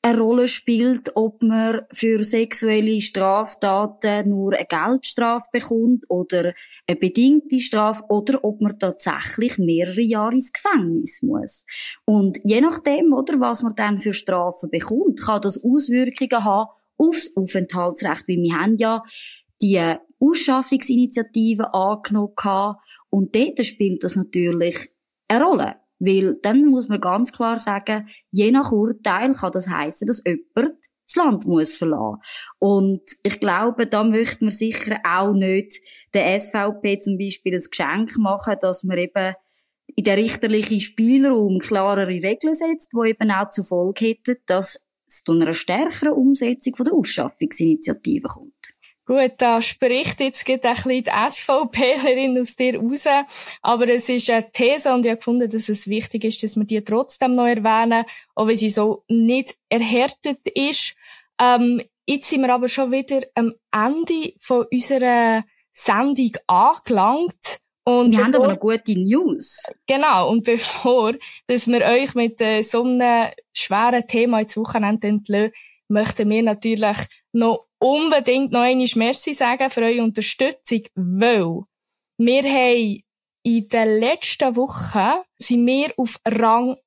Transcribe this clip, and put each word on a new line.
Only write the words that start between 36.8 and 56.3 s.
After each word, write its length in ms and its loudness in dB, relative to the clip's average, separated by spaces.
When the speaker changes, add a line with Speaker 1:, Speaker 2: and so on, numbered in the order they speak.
Speaker 1:
zum 160 -2
Beispiel 380 -4
ein 160 -2
Geschenk 480 -4
machen, 420 -2
dass 220 -2
man 160 -2
eben 360 -2
in 100 -4
den 140 2
richterlichen 600 0
Spielraum 800 2
klarere 480 0
Regeln 460 -2
setzt, 380 -4
die 180 0
eben 200 0
auch 200 0
zur 140 -4
Folge 420 -2
hätten, 300 -2
dass 340 -2
es 160 -8
zu 100 0
einer 220 2
stärkeren 580 -2
Umsetzung 640 0
von 100 -2
der 80 0
Ausschaffungsinitiative 1300 -2
kommt. 460 -18
Speaker 2:
Gut, 300 2
da 240 2
spricht 600 -2
jetzt 260 -4
gerade 200 -2
ein 100 2
bisschen 280 -2
die 60 -4
S-V-P-lerin 1300 0
aus 160 -6
dir 240 0
raus. 240 -4
Aber 260 0
es 220 0
ist 220 0
eine 200 0
These 440 2
und 100 2
ich 60 2
habe 80 -2
gefunden, 320 -2
dass 180 -4
es 200 -4
wichtig 360 -4
ist, 180 -4